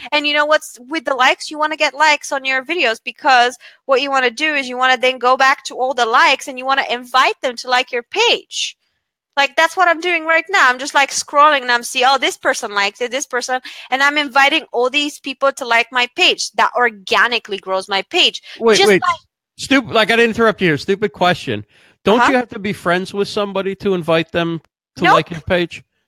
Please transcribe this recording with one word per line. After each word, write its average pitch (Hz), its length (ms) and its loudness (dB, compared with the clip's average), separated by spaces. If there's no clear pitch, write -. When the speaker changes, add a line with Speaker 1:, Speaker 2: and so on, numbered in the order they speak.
Speaker 1:
and 294 120 -2
you 294 80 0
know 294 120 2
what's 302 340 -2
with 254 240 -8
the 277 120 -2
likes? 285 360 0
You 302 80 -12
wanna 302 160 -2
get 285 180 -2
likes 294 380 0
on 269 140 -6
your 262 180 -2
videos, 254 400 -2
because 254 540 2
what 262 140 2
you 285 80 -4
wanna 254 220 0
do 302 240 -2
is 262 140 -4
you 247 80 -8
wanna 254 180 2
then 254 220 0
go 247 180 2
back 269 300 2
to 285 100 -14
all 254 180 -2
the 240 120 0
likes 269 420 2
and 262 100 -12
you 254 80 -10
wanna 269 240 0
invite 254 520 0
them 247 160 -6
to 247 120 -10
like 254 220 0
your 240 120 -6
page. - 720 -2
Like, 277 180 0
that's 320 220 0
what 359 100 2
I'm 330 140 0
doing 339 240 -2
right 330 240 0
now. 349 200 4
I'm 254 80 0
just, 277 160 -8
like, 285 160 2
scrolling 294 520 2
and 247 100 -2
I'm 240 120 0
seeing, 247 220 -4
"Oh, 269 120 4
this 277 180 -2
person 233 380 -4
liked 196 280 -2
it, 240 100 -4
this 269 140 -6
person," 254 360 -6
and 269 140 0
I'm 285 140 2
inviting 277 460 2
all 240 160 0
these 294 320 -4
people 269 320 -2
to - 100 -12
like 233 260 0
my 247 280 -2
page. 330 340 0
That - 240 0
organically 220 840 0
grows 190 300 -6
my 196 140 -2
page. - 400 -2
Speaker 2:
Wait, 220 180 4
Speaker 1:
Just 403 120 4
Speaker 2:
wait. 320 120 4
Speaker 1:
by 349 120 -2
Speaker 2:
Stup-, 262 320 0
like, 220 220 2
I 226 60 2
didn't 233 180 2
interrupt 226 260 2
you 185 60 2
here. 147 100 2
Stupid 202 360 -4
question. 135 520 -2
Don't 220 160 4
Speaker 1:
Uh-huh. 262 120 4
Speaker 2:
you 254 60 2
have 247 120 -4
to 233 100 -12
be 196 140 -4
friends 180 400 -2
with 202 160 -2
somebody 196 460 -4
to 202 180 -2
invite 165 400 -2
them 165 280 -4
to 262 80 0
Speaker 1:
Nope. 370 80 6
Speaker 2:
like - 180 0
your 165 100 -10
page? 175 400 -4